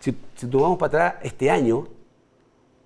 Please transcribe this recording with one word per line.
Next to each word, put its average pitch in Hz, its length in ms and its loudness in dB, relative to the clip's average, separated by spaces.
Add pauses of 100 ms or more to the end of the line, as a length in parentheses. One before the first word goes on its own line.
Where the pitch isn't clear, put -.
si, 131 160 -4 (200)
si 127 100 -10
tomamos 143 320 2
para 165 80 0 (240)
atrás - 40 -8 (100)
este 135 260 -2
año, 139 360 0 (1000)